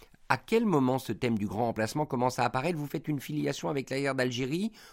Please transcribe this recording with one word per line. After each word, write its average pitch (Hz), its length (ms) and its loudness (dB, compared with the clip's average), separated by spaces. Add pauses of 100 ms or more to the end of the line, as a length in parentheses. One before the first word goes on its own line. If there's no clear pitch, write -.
(300)
À 131 80 4
quel 233 260 2
moment 135 340 4
ce - 140 -6
thème 117 240 0
du 101 100 0
grand 104 200 -2
remplacement 110 400 0
commence 127 320 0
à 123 60 2
apparaître ? 135 340 0
Vous 147 80 -4
faites 156 200 -8
une 147 140 -2
filiation 147 480 -4
avec 139 220 -4
la 135 100 -2
guerre 139 140 0
d'Algérie 131 580 0 (200)